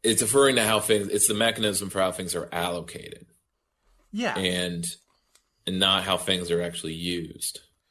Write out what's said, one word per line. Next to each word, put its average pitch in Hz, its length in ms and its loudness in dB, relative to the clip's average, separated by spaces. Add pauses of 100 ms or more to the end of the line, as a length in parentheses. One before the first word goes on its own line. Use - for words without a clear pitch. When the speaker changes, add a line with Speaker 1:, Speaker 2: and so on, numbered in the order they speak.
Speaker 1:
it's 113 200 2
referring 135 340 6
to 113 80 4
how 107 160 4
things, 101 280 2
it's 104 200 0
the 107 60 -2
mechanism 107 540 0
for 95 120 -2
how 92 120 2
things 90 220 -6
are 85 180 -6
allocated. 87 760 -6 (840)
Speaker 2:
Yeah. 202 240 -4
Speaker 1:
And, 92 480 -2 (840)
and 92 100 -2
not 95 240 4
how 92 140 2
things 90 340 0
are 85 100 2
actually 85 340 -4
used. 85 680 -6 (300)